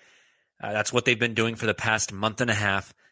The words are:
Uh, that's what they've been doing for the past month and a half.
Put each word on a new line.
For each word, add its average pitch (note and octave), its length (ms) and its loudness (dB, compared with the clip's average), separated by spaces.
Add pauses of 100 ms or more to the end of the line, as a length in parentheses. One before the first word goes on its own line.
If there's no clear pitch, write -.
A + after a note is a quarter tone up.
(640)
Uh, G#2 80 -6
that's G#2+ 220 0
what B2 100 2
they've A#2+ 160 2
been A#2 140 0
doing A2+ 220 2
for A2 100 -6
the G#2+ 80 2
past A2 400 0
month G#2 260 -2
and B2 100 0
a A2 40 2
half. G2+ 400 -2 (180)